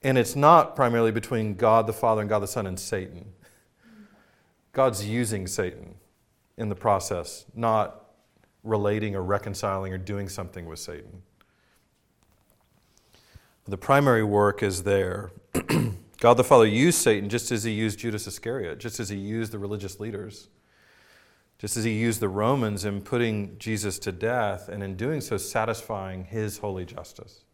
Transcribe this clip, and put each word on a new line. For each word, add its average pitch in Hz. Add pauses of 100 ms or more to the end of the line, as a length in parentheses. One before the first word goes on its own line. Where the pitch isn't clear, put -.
And 131
it's 113
not 151
primarily 117
between 110
God 110
the 110
Father 110
and 104
God 107
the 101
Son 104
and 90
Satan. 92 (1400)
God's 113
using 107
Satan 90 (640)
in 110
the 101
process, 95
not 110 (580)
relating 104
or 95
reconciling 98
or 95
doing 98
something 90
with 78
Satan. 87 (2500)
The 101
primary 139
work 104
is 92
there. 95 (240)
<clears throat> -
God 120
the 120
Father 120
used 127
Satan 104
just 113
as 110
he 113
used 107
Judas 107
Iscariot, 92
just 117
as 101
he 101
used 107
the 113
religious 101
leaders, 104 (1080)
just 107
as 110
he 113
used 110
the 107
Romans 104
in 101
putting 107
Jesus 104
to 101
death 104
and 98
in 98
doing 131
so 101
satisfying 98
his 104
holy 95
justice. -